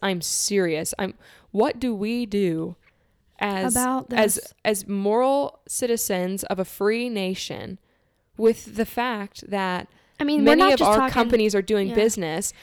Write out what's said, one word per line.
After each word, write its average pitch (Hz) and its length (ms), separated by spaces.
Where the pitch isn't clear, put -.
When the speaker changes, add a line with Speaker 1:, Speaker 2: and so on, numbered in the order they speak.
Speaker 1:
I'm 190 180
serious. 165 800
I'm, 190 140
what 240 300
do 247 120
we 220 340
do 180 500
as, 202 340
Speaker 2:
About 254 380
Speaker 1:
as, 220 240
Speaker 2:
this? - 160
Speaker 1:
as 208 220
moral 226 800
citizens 196 760
of 190 160
a 185 40
free 226 440
nation 190 680
with 220 400
the 220 100
fact 226 640
that 190 380
Speaker 2:
I 302 40
mean, 294 160
we're 285 160
Speaker 1:
many 339 60
Speaker 2:
not 381 120
Speaker 1:
of 247 40
Speaker 2:
just - 120
Speaker 1:
our 214 80
Speaker 2:
talking 262 140
Speaker 1:
companies 233 440
are 196 60
doing 196 260
Speaker 2:
Yeah. 226 80
Speaker 1:
business 202 560